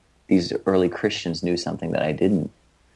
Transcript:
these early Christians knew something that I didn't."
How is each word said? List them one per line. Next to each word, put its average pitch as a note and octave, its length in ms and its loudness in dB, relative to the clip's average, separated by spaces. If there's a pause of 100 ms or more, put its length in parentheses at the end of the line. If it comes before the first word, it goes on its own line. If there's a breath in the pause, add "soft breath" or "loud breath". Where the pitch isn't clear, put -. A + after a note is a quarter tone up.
(260)
these F2 280 2 (120)
early F#2 240 4
Christians F2 540 -4
knew F2+ 140 0
something E2 340 -6
that - 100 0
I D#2 100 -2
didn't." F2+ 380 0 (460)